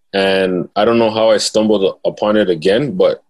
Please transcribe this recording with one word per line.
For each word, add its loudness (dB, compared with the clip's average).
and -2
I 0
don't 2
know 2
how 2
I 4
stumbled 0
upon -2
it 2
again, -2
but 0